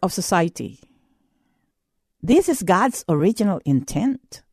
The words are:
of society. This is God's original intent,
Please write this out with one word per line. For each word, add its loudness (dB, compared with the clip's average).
of -2
society. -4
This 4
is -2
God's 2
original 0
intent, -2